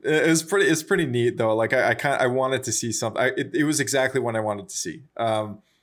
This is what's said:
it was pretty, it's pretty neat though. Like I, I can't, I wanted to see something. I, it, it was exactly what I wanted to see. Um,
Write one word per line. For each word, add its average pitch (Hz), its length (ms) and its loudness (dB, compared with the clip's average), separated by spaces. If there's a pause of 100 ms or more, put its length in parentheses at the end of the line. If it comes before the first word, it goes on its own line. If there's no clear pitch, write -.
it 151 240 4
was 160 140 4
pretty, 196 280 2
it's 156 120 2
pretty 185 240 0
neat 120 320 0
though. 110 180 2
Like 113 160 0
I, 117 180 4
I 113 40 2
can't, 139 260 0
I 131 60 2
wanted 131 380 0
to 113 80 -6
see 117 200 -4
something. 110 280 -4
I, 127 80 2
it, 127 260 -4
it 151 100 2
was 147 160 0
exactly 131 400 0
what 117 160 -2
I 110 40 0
wanted 101 280 -4
to - 80 -12
see. - 280 -10 (120)
Um, 107 440 -2 (220)